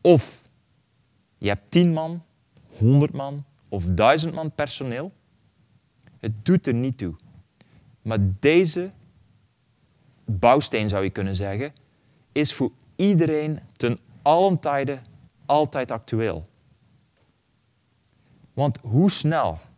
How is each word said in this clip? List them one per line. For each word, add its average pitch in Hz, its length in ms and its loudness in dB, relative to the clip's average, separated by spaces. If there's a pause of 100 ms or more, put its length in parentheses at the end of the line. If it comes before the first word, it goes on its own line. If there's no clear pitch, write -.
of - 480 2 (880)
je 101 100 -4
hebt 101 220 -4
tien 175 220 4
man, 160 320 -8 (540)
honderd 139 340 4
man 139 320 -10 (240)
of 95 160 -6
duizend 127 500 2
man 160 200 -8
personeel, 139 580 -8 (1080)
het 110 240 -8
doet 180 220 2
er 127 80 0
niet 123 240 -4
toe. 85 160 -8 (880)
Maar 110 160 -4 (200)
deze 175 520 2 (1300)
bouwsteen, 113 640 2
zou 98 160 -2
je 95 60 -2
kunnen 98 240 -6
zeggen, 101 380 -6 (600)
is 147 220 -2
voor - 180 -4 (240)
iedereen 156 640 0 (160)
ten 120 220 -2 (240)
allen 175 360 2
tijde 139 420 -4 (460)
altijd 143 440 0
actueel. 110 580 -6 (2000)
Want 135 300 -2
hoe 143 280 2
snel 135 480 -2 (200)